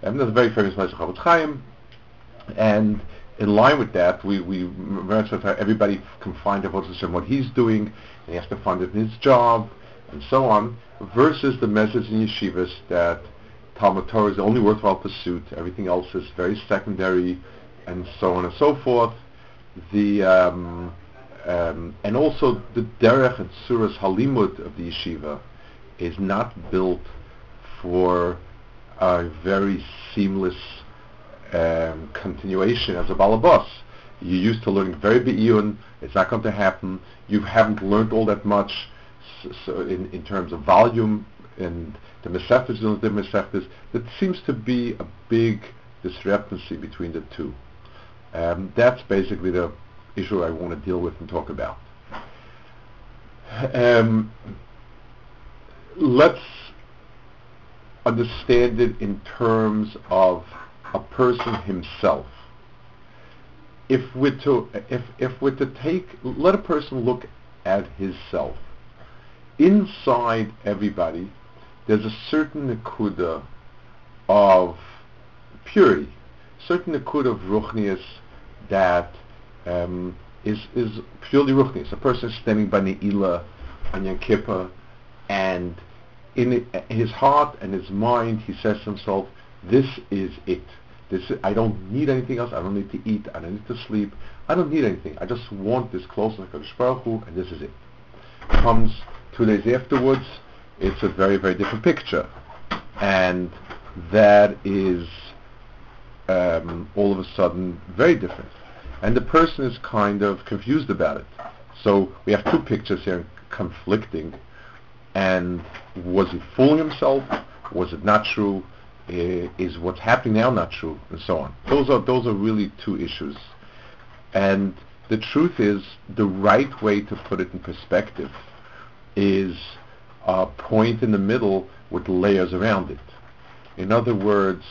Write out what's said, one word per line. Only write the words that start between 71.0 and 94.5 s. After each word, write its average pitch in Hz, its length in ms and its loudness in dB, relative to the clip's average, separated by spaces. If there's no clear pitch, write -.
there's 107 160 4
a 110 100 -6
certain 147 460 -2
nekuda 92 680 -4
of 92 500 6
purity, 120 480 4
certain 170 320 -2
nekuda 131 280 -2
of 110 120 0
ruchnius 104 540 -2
that, 92 460 2
um, 90 520 -6
is, 107 160 -4
is 110 240 -4
purely 139 240 4
ruchnius. 135 400 2
A - 40 -10
person 120 440 -2
standing 107 260 2
by 101 140 2
Ne'ilah 95 640 -2
on 98 100 -4
Yom 95 160 -4
Kippur, 95 500 -2
and 92 500 -4
in 123 300 0
his 113 220 -2
heart 139 500 2
and 98 140 -8
his 92 160 -8
mind, 113 480 0
he 104 140 -10
says 104 260 -2
to - 60 -14
himself, 98 420 -4
"This 131 160 4
is 95 220 -4
it. 90 160 -4
This 92 180 -6
is, - 140 -4
I 101 100 0
don't 98 380 -2
need 139 180 -2
anything 127 300 -2
else. 120 140 -6
I 71 60 -6
don't 92 140 -6
need 101 180 -6
to - 160 -8
eat. 107 280 -4
I - 40 -10
don't 85 140 -10
need 104 140 -12
to 117 180 -8
sleep. 104 280 -2
I 156 80 0